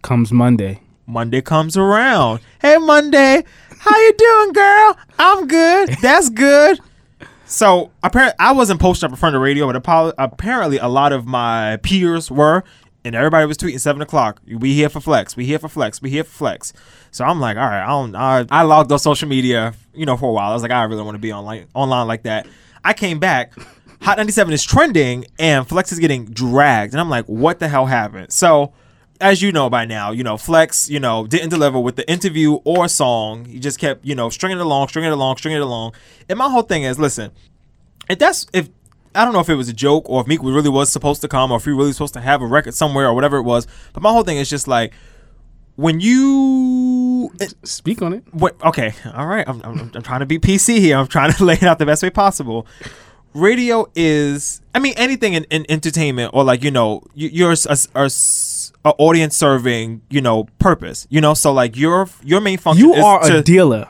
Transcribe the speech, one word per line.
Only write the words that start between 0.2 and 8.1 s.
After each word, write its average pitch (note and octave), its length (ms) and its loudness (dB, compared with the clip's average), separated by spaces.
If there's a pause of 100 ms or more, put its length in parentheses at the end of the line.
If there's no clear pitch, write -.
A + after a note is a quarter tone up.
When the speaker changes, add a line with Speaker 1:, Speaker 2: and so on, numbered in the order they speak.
Speaker 1:
Monday. A#2+ 500 2 (260)
Speaker 2:
Monday A#2 340 -4
comes D#3 340 -2
around. G3 680 2 (200)
"Hey, D4+ 160 6
Monday. D4 680 4 (360)
How G#4+ 180 4
you A4 160 8
doing, G#4+ 400 4
girl?" G4+ 440 6 (200)
"I'm F#4 300 4
good." E4 420 4
Speaker 1:
<laughs> C3 120 -4
Speaker 2:
"That's C#4+ 280 4
good." C#4+ 500 4 (680)
So, F#3 460 2 (120)
apparent-, A#3+ 360 2